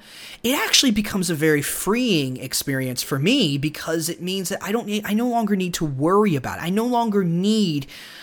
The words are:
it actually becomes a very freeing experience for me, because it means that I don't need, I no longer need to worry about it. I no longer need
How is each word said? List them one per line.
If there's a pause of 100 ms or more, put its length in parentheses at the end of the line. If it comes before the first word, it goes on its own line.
(420)
it
actually
becomes
a
very
freeing
experience
for
me,
because
it
means
that
I
don't
need,
I
no
longer
need
to
worry
about
it.
I
no
longer
need (380)